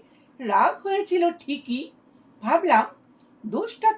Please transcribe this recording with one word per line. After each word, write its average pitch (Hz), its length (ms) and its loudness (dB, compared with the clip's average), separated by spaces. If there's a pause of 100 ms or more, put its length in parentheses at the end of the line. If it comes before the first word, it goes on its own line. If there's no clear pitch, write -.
(380)
রাগ 233 480 0
হয়েছিল 370 440 0
ঠিকই। 269 600 -8 (520)
ভাবলাম, 262 420 2 (640)
"দোষটা 427 520 -2